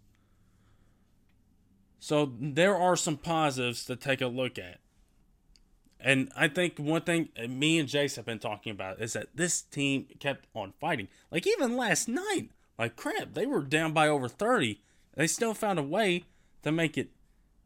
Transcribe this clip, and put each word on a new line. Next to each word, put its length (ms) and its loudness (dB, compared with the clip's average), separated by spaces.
So 400 2
there 380 4
are 200 6
some 200 0
positives 680 0
to 100 -6
take 240 -2
a 60 0
look 320 -4
at. 220 -14
And 380 2
I 120 4
think 300 -2
one 240 0
thing 260 0
me 300 4
and 100 0
Jace 280 0
have 100 -12
been 140 -4
talking 320 -6
about 280 -8
is 120 -4
that 240 -6
this 260 0
team 440 -2
kept 340 -6
on 280 -8
fighting. 260 -4
Like, 160 -2
even 300 2
last 320 0
night, 420 -4
like, 200 -4
crap, 380 -6
they 120 -2
were 160 0
down 300 0
by 160 6
over 200 2
thirty. 540 0
They 120 2
still 280 0
found 240 0
a 40 2
way 420 0
to 100 0
make 260 0
it 120 -4